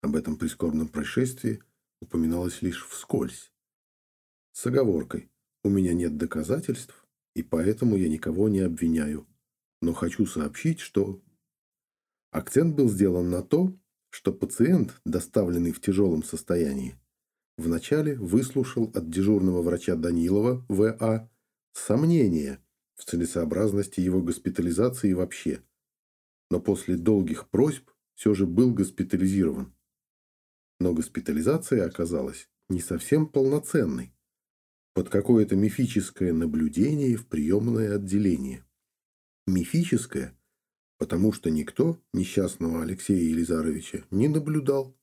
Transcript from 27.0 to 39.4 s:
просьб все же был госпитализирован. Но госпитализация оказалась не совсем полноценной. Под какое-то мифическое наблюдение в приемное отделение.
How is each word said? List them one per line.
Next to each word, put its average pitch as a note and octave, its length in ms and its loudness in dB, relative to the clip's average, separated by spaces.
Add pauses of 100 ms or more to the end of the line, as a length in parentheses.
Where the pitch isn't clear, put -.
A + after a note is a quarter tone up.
просьб C#3+ 400 0 (240)
все G#2+ 220 2
же F#2+ 100 2
был G#2+ 260 4
госпитализирован. F#2 1000 0 (1080)
Но F2+ 140 2
госпитализация F#2 880 -2
оказалась E2 640 -4 (220)
не F#2 100 0
совсем C#3+ 480 0
полноценной. C3+ 840 0 (800)
Под - 160 -2
какое-то G#2 460 4
мифическое G2+ 760 0
наблюдение E2 840 0
в A2+ 100 -8
приемное G#2 720 0
отделение. F#2 680 0 (840)